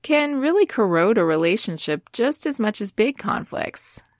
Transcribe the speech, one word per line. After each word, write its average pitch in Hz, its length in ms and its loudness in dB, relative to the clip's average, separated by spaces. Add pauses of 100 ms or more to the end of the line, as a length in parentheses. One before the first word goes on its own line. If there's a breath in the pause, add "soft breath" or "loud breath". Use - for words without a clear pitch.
can 294 400 0
really 339 240 4
corrode 190 520 2
a 180 60 4
relationship 160 880 0
just 269 340 -2
as 294 140 -4
much 214 220 -2
as 196 100 -8
big 262 260 0
conflicts - 840 -6 (160)